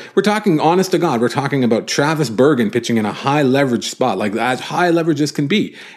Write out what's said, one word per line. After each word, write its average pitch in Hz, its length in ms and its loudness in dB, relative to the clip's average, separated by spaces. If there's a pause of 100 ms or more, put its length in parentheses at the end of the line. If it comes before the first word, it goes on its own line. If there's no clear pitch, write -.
(160)
we're 208 80 4
talking, 208 360 0
honest 180 300 2
to 185 80 2
God, 156 240 0
we're 120 80 2
talking 139 340 -2
about 113 240 0
Travis 151 440 -2
Bergen 120 400 2
pitching 117 260 -2
in 107 80 0
a 98 80 -4
high 143 300 0
leverage 131 440 0
spot, - 300 -2
like, 104 180 -4
as 120 240 -2
high 175 300 -2
leverage 165 320 0
as 147 100 0
can 147 140 -2
be. 190 300 -2 (220)